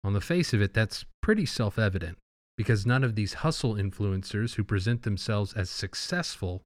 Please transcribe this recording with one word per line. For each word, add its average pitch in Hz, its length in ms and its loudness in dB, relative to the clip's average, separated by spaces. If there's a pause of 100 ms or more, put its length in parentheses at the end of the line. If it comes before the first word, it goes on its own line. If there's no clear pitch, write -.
On 98 100 0
the 101 80 2
face 175 320 0
of 104 80 4
it, 98 120 0
that's - 300 -2 (180)
pretty 214 260 2
self-evident, 98 720 0 (380)
because 104 280 2
none 127 180 4
of 113 120 2
these 104 200 -2
hustle 143 380 0
influencers 101 800 -2
who 104 100 0
present 104 380 0
themselves 104 520 -2
as 98 140 -2
successful - 1000 -6